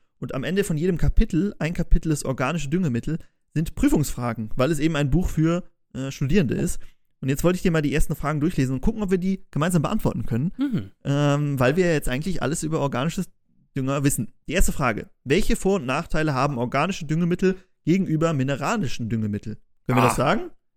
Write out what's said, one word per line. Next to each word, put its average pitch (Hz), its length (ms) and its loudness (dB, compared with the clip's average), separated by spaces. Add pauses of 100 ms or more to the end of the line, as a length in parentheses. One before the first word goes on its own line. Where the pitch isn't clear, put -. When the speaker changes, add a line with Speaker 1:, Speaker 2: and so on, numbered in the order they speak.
(200)
Speaker 1:
Und - 140 -8
am - 100 -4
Ende 185 200 0
von 170 140 -2
jedem 180 200 0
Kapitel, 185 600 4
ein 151 160 -2
Kapitel 165 360 4
ist 147 140 -2
organische 139 440 -2
Düngemittel, 151 500 -2 (340)
sind 160 220 -2
Prüfungsfragen, 120 800 0
weil 131 160 2
es 160 80 -2
eben 160 160 0
ein 143 140 0
Buch 165 200 2
für, 165 340 0 (300)
äh, 135 180 -8
Studierende 143 440 2
ist. - 240 -2 (420)
Und 131 80 -2
jetzt 139 140 -2
wollte 180 140 4
ich - 60 -4
dir 185 80 4
mal 160 100 2
die 143 120 0
ersten 151 220 2
Fragen 147 240 -2
durchlesen 135 360 0
und 127 60 -6
gucken, 220 200 0
ob 202 100 -2
wir 196 60 4
die 185 340 -4
gemeinsam 165 300 2
beantworten - 460 -2
können. 120 300 0
Speaker 2:
Mhm. 214 340 -4 (120)
Speaker 1:
Ähm, 143 560 0
weil 131 160 4
wir 180 160 2
jetzt 147 180 0
eigentlich 151 340 -2
alles 143 180 -2
über 156 180 -4
organisches 139 460 -2 (500)
Dünger 139 280 -2
wissen. 139 280 0 (160)
Die 131 60 -4
erste 190 180 4
Frage. 120 380 -2 (140)
Welche 190 320 2
Vor- 196 220 0
und 139 100 -6
Nachteile 156 480 -2
haben 135 240 0
organische 143 460 -2
Düngemittel 175 500 0 (300)
gegenüber 165 480 2
mineralischen 131 760 -2
Düngemitteln? 107 480 -4 (300)
Können 123 120 2
wir 117 40 6
Speaker 2:
Ah. 113 40 6
Speaker 1:
das 110 80 2
sagen? 165 360 0 (260)